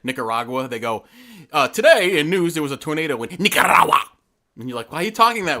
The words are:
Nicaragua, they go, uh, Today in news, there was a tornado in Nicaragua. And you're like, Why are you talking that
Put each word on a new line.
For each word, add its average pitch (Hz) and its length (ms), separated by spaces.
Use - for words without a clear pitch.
Nicaragua, 123 640
they 120 120
go, 113 260
uh, 143 160
Today 214 520
in 147 100
news, 170 240
there 160 100
was 143 80
a 139 60
tornado 151 460
in 117 160
Nicaragua. - 600
And 117 120
you're 123 60
like, 113 160
Why 147 80
are 165 40
you 214 80
talking 226 340
that 147 140